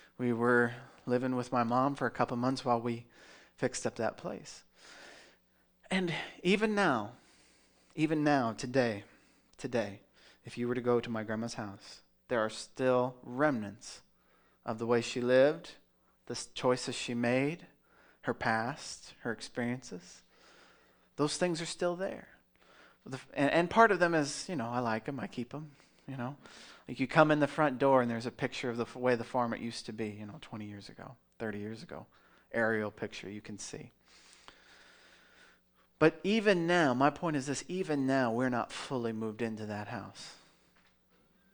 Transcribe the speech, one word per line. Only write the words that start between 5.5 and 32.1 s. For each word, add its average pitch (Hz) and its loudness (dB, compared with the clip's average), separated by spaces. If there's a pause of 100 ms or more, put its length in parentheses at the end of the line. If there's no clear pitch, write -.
And 185 2 (300)
even 208 4
now, 131 2 (840)
even 156 2
now, 139 4
today, 120 0 (520)
today, 113 -4 (440)
if - -14
you 120 -2
were 123 0
to 123 -4
go 120 4
to 117 -4
my 113 -4
grandma's 110 -6
house, 107 -12 (260)
there 120 2
are 110 2
still 127 0
remnants 123 -2 (640)
of 110 -4
the 117 -4
way 120 4
she 120 -4
lived, 135 6 (560)
the 123 -8
s-, - -10
choices 127 0
she - -6
made, 131 0 (600)
her 120 0
past, - -4
her 123 -6
experiences. 120 -8 (920)
Those 151 2
things 175 0
are 165 -6
still 175 -2
there. 196 -8 (760)
The 131 -8
f-, - -12
and, 139 4
and 170 4
part 226 8
of 185 2
them 170 4
is, 143 0
you 185 -4
know, 117 -2
I 123 -2
like 113 -2
'em, 139 -4
I 101 -6
keep - -8
'em, 151 -12 (360)
you 135 -10
know. 127 -6 (520)
Like, 127 -6
you 131 0
come 156 8
in 151 4
the 143 4
front 139 2
door 135 6
and 120 0
there's 113 -4
a 120 -6
picture 127 -4
of 113 -4
the 117 0
f-, - -10
way 123 2
the 113 -2
farm 123 -2
it - -6
used - -8
to 117 -8
be, 107 -6
you 104 -12
know, 104 -14
twenty 107 -12
years 104 -14
ago, 98 -16 (220)
thirty 107 -6
years 110 -8
ago. - -14 (460)